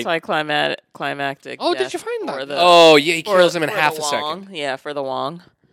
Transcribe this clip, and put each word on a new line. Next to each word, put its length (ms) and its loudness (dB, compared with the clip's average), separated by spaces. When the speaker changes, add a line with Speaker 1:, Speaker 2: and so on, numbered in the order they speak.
Speaker 1:
anticlimactic, 720 -4
climactic 680 -8
Speaker 2:
Oh, 120 -2
did 100 -6
Speaker 1:
death 100 -8
Speaker 2:
you 60 -8
find 280 -10
Speaker 1:
for 120 -8
Speaker 2:
that? 80 -10
Speaker 1:
the, 100 -8
Speaker 3:
Oh, 380 8
yeah, 180 2
he 80 -4
Speaker 1:
for, 160 -2
Speaker 3:
kills 180 4
him 60 -2
in 80 -2
Speaker 1:
for 60 -8
Speaker 3:
half 220 0
Speaker 1:
the 40 -8
Speaker 3:
a 40 -4
second. 180 -2
Speaker 1:
Wong. 280 -10
Yeah, 260 -6
for 180 -12
the 80 -8
Wong. 400 -8